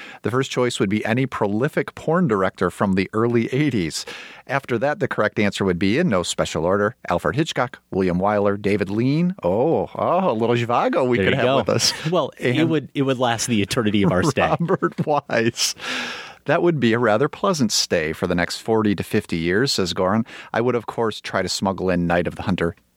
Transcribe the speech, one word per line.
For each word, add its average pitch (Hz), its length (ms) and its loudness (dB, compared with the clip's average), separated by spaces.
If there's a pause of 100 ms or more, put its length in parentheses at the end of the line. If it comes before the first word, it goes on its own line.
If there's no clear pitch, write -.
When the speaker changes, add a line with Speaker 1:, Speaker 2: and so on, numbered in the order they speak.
(200)
Speaker 1:
The 107 100 -2
first 131 200 -2
choice 123 280 -2
would 104 120 2
be 107 160 0
any 120 180 0
prolific 120 680 -2
porn 165 340 0
director 95 420 0
from 101 220 0
the 95 220 0
early 117 400 2
eighties. 120 500 0 (420)
After 127 320 -4
that, 139 220 -2
the 123 80 -2
correct - 300 -2
answer 104 260 0
would 90 140 2
be, 101 200 2
in 175 120 2
no 90 140 2
special 80 420 -2
order, 101 280 2 (140)
Alfred 82 280 0
Hitchcock, 135 420 -4 (120)
William 92 280 0
Wyler, 101 420 0
David 101 300 0
Lean." 143 520 0
Oh, 127 520 0
oh, 165 360 2
a 117 40 0
little 113 220 2
Zhivago 127 520 0
we 120 80 4
Speaker 2:
There 98 120 2
Speaker 1:
could - 40 2
Speaker 2:
you - 60 0
Speaker 1:
have 120 80 2
Speaker 2:
go. 135 100 2
Speaker 1:
with 123 140 2
us. 113 240 0 (160)
Speaker 2:
Well, 165 260 0
it 127 220 0
Speaker 1:
And 160 100 2
Speaker 2:
would, 151 240 -2
it 143 100 -2
would 131 160 0
last 117 280 0
the 110 160 2
eternity 104 400 2
of 92 100 4
our 90 120 4
stay. 156 220 2 (100)
Speaker 1:
<laughs> - 40 -4
Robert 170 460 -2
Wise. 123 680 0 (720)
That 160 160 2
would 170 160 2
be 120 140 4
a 117 60 2
rather 120 300 4
pleasant 156 440 0
stay 80 400 0
for 92 140 -4
the 90 80 0
next 87 240 -2
forty 107 380 2
to 101 60 -6
fifty - 360 -2
years, 95 340 0
says 92 220 -2
Goran. 98 320 2 (260)
I 107 80 0
would, 123 140 0
of 113 120 -2
course, 113 360 -4
try - 180 -4
to 92 80 -2
smuggle 92 400 -2
in 87 180 2
Night 87 200 2
of 82 100 -6
the 85 60 -10
Hunter, 85 340 -2 (200)